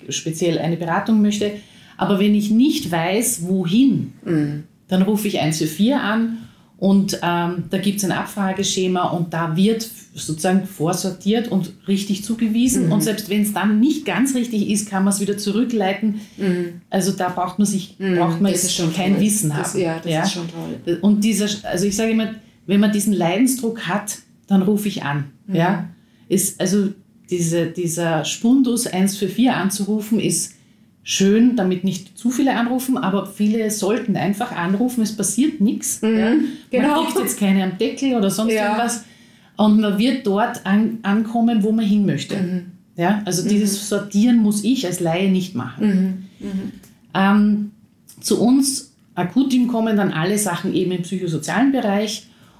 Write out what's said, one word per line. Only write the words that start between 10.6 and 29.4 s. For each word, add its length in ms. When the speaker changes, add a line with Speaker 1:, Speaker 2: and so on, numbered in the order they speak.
Speaker 1:
vorsortiert 840
und 240
richtig 360
zugewiesen. 640
Speaker 2:
Mhm. 60
Speaker 1:
Und 100
selbst 280
wenn's 220
dann 280
nicht 240
ganz 320
richtig 340
ist, 180
kann 160
man's 160
wieder 180
zurückleiten. 840
Speaker 2:
Mhm. 440
Speaker 1:
Also 220
da 180
braucht 280
man 80
sich, 320
Speaker 2:
Mhm. 180
Speaker 1:
braucht 240
man 120
Speaker 2:
Das 100
Speaker 1:
jetzt 80
Speaker 2:
ist 60
schon 180
Speaker 1:
kein 200
Speaker 2:
toll. 100
Speaker 1:
Wissen 320
Speaker 2:
Das, 180
Speaker 1:
haben. 60
Speaker 2:
ja, 220
das 100
Speaker 1:
Ja? 100
Speaker 2:
ist 100
schon 160
toll. 540
Speaker 1:
Und 220
dieser, 220
also 180
ich 100
sage 160
immer, 220
wenn 140
man 120
diesen 200
Leidensdruck 760
hat, 300
dann 160
rufe 260
ich 140
an. 220
Speaker 2:
Mhm. 100
Speaker 1:
Ja? 320
Ist, 320
also 280
diese, 360
dieser 580
Spundus 640
eins 320
vier 100
vier 280